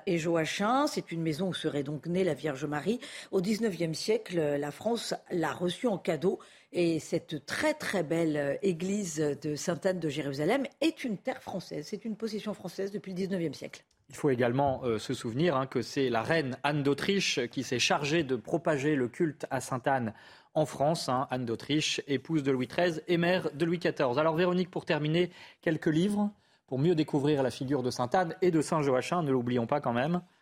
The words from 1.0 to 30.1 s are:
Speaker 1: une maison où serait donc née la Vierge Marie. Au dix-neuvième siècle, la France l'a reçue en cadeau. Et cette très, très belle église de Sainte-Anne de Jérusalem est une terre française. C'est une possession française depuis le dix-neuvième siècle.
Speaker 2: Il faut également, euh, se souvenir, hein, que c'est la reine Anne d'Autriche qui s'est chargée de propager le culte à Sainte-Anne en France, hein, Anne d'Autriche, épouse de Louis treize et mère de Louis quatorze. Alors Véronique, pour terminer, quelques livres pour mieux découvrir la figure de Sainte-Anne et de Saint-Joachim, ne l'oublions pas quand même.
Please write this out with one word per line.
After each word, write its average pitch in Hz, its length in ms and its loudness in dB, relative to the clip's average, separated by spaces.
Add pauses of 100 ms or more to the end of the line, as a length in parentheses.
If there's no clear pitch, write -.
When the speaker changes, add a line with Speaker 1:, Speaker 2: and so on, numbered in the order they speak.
Speaker 1:
une 165 80 -2
maison 160 260 0
où 170 60 -2
serait 147 300 -2
donc 147 220 -6
née 180 200 0
la 160 80 2
Vierge 139 320 -4
Marie. 147 340 -2 (320)
Au 196 80 2
dix-neuvième 185 540 0
siècle, 170 680 0
la 143 120 -4
France 220 420 -4 (180)
l'a 160 220 0
reçue 180 340 -2
en 202 100 0
cadeau. 165 400 0 (360)
Et 170 260 2
cette - 460 -4
très, - 280 0
très 196 300 -2
belle 151 580 0
église 165 800 0
de 151 140 -4
Sainte-Anne 180 460 -2
de 156 80 -2
Jérusalem 151 560 0 (160)
est 320 240 0
une 214 120 -2
terre - 240 -6
française. 160 480 -8
C'est 208 140 -8
une 220 140 -6
possession 214 360 -6
française 190 380 -8
depuis 196 200 -8
le 185 40 -8
dix-neuvième 175 380 -2
siècle. - 320 -14 (240)
Speaker 2:
Il - 60 -18
faut 151 140 2
également, 127 540 4
euh, 113 160 0
se - 140 -4
souvenir, 135 420 0
hein, 131 100 0
que 131 160 -2
c'est 131 280 0
la 113 140 2
reine 139 400 0
Anne 147 200 2
d'Autriche 143 560 0 (120)
qui 135 120 -4
s'est 123 160 -2
chargée 156 440 2
de 131 120 -2
propager 151 600 0
le 127 120 2
culte 147 420 -2
à 131 120 -2
Sainte-Anne 127 520 -2 (420)
en 156 100 4
France, 160 420 0
hein, 131 240 2
Anne 127 140 -2
d'Autriche, 135 640 -2
épouse 143 340 0
de 139 80 2
Louis 127 160 0
treize 170 400 0
et 175 80 2
mère 175 380 2
de 143 100 -4
Louis 170 160 0
quatorze. 143 400 2
Alors 160 160 4
Véronique, 180 340 2
pour - 140 -6
terminer, 160 480 2 (300)
quelques 160 260 0
livres 202 420 4 (360)
pour 131 140 -4
mieux 165 160 4
découvrir 147 480 2
la 127 60 2
figure 131 320 -2
de 123 80 0
Sainte-Anne 165 520 0
et 180 100 6
de 165 80 6
Saint-Joachim, 143 640 2
ne 143 80 2
l'oublions 123 360 2
pas 147 120 2
quand 127 140 0
même. 147 260 2 (220)